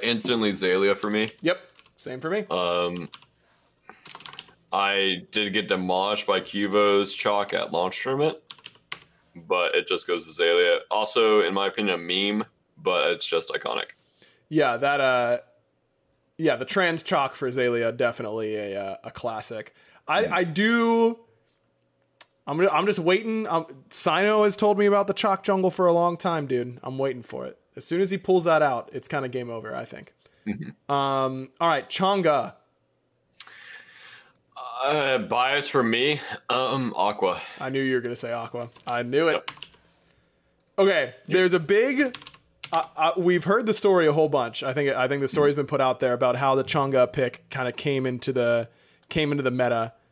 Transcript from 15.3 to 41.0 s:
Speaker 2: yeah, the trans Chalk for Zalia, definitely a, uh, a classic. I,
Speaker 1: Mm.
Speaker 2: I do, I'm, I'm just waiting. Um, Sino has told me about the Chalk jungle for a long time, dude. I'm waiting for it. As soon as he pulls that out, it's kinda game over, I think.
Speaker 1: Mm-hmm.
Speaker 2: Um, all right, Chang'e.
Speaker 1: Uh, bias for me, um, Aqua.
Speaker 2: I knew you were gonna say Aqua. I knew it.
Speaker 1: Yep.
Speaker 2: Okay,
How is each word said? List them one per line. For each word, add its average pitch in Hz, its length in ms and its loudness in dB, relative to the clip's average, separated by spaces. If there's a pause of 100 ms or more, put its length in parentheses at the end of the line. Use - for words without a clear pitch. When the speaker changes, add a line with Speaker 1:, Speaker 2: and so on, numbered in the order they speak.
Speaker 2:
yeah, 147 180 2
the 123 80 -8
trans 170 380 0
Chalk 143 320 0
for 135 160 -4
Zalia, 120 440 0
definitely 113 640 -4
a, 101 260 -6
uh, 98 220 -8
a 113 60 -14
classic. 110 640 -10 (340)
I, 185 160 0
Speaker 1:
Mm. 226 80 -4
Speaker 2:
I 180 120 0
do, 226 760 2 (1300)
I'm, 147 220 -2
I'm 165 180 2
just 208 120 0
waiting. 220 480 0
Um, 165 200 -2 (240)
Sino 208 540 2
has 202 120 2
told 208 220 2
me 208 80 4
about 202 200 4
the 196 80 0
Chalk 196 300 0
jungle 190 260 2
for 180 160 2
a 170 60 6
long 170 240 2
time, 165 300 -2
dude. 123 360 -4
I'm 131 160 -8
waiting 131 240 -2
for 127 240 -12
it. - 120 -14 (180)
As - 80 -12
soon 170 160 -2
as 190 100 0
he 196 60 -2
pulls 185 280 2
that 160 180 4
out, 127 300 0
it's 131 140 -8
kinda 135 220 -4
game 123 220 -6
over, 117 260 -10
I 113 80 -8
think. - 300 -18 (320)
Speaker 1:
Mm-hmm. - 460 -8
Speaker 2:
Um, 135 580 -2 (100)
all 170 80 2
right, 147 200 0
Chang'e. 165 680 0 (2250)
Speaker 1:
Uh, 139 340 2
bias 127 500 0
for 135 140 2
me, 127 380 0 (300)
um, 127 460 0
Aqua. 98 440 0 (200)
Speaker 2:
I 135 100 -8
knew 135 100 -2
you 131 140 0
were 123 60 0
gonna 120 160 -6
say 117 160 -8
Aqua. 117 360 -8 (180)
I 120 160 -2
knew 139 260 2
it. 151 60 2
Speaker 1:
Yep. - 160 -6 (1300)
Speaker 2:
Okay, 190 260 4